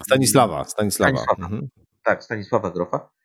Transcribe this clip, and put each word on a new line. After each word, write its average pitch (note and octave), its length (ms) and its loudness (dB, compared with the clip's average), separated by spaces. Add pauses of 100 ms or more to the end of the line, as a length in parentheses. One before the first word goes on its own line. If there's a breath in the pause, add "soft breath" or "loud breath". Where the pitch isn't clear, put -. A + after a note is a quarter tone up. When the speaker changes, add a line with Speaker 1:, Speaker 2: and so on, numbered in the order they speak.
Speaker 1:
Stanisława, A#2 600 4
Stanisława. G#2 520 0
Speaker 2:
Stanisława. G2 280 -2
Speaker 1:
Mhm. A#2 240 -8 (340)
Speaker 2:
Tak, G#2 220 0
Stanisława G#2 460 -4
Grofa. F2 400 -6 (140)